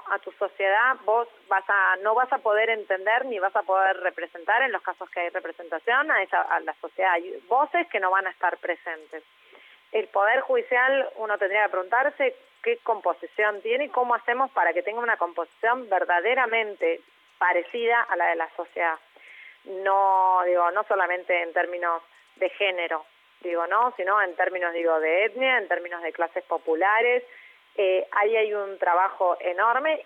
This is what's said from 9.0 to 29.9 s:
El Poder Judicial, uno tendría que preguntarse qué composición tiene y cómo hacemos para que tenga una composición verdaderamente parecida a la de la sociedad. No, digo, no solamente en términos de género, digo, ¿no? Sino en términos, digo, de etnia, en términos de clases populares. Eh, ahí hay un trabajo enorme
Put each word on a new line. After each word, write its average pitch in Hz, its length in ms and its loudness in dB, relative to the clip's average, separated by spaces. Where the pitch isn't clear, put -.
El 214 160 -2
Poder 220 340 2
Judicial, 254 760 2
uno 214 220 -4
tendría 208 260 2
que 202 60 2
preguntarse 247 680 0
qué 233 200 0
composición 208 760 -2
tiene 247 240 -2
y 262 40 -8
cómo 247 240 0
hacemos 247 380 -2
para 175 220 0
que 175 100 -2
tenga 208 160 -6
una 233 160 0
composición 202 720 -2
verdaderamente 202 1120 0
parecida 226 640 0
a - 160 -4
la 175 100 2
de 170 80 0
la 160 220 -4
sociedad. 170 380 -4
No, 190 840 4
digo, 175 260 4
no 208 120 0
solamente 180 580 0
en 170 120 -6
términos 175 500 -2
de 185 140 -2
género, 170 560 -2
digo, 170 260 -2
¿no? 233 280 2
Sino 196 260 2
en 180 140 -2
términos, 180 380 -2
digo, 165 260 0
de 165 260 2
etnia, 254 340 0
en 196 80 -4
términos 175 360 -4
de 160 80 -6
clases 170 320 -4
populares. 208 800 0
Eh, 185 340 2
ahí 208 240 2
hay 220 180 0
un 196 260 -6
trabajo 180 600 2
enorme 240 680 0